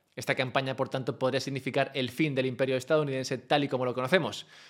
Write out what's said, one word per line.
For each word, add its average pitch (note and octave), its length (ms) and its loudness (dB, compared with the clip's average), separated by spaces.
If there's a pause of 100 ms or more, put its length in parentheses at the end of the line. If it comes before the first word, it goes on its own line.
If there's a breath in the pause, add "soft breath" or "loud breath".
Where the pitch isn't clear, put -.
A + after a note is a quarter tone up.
(160)
Esta - 200 0
campaña, C3 420 0
por C3 100 0
tanto, C3 320 -4
podría C3 220 2
significar C3+ 520 -2
el C3 160 -2
fin D3+ 260 0
del C3 100 2
imperio C3 320 0
estadounidense C3+ 600 0
tal D3 280 2
y - 20 -4
como B2+ 160 0
lo B2 100 0
conocemos, B2+ 540 0 (220 loud breath)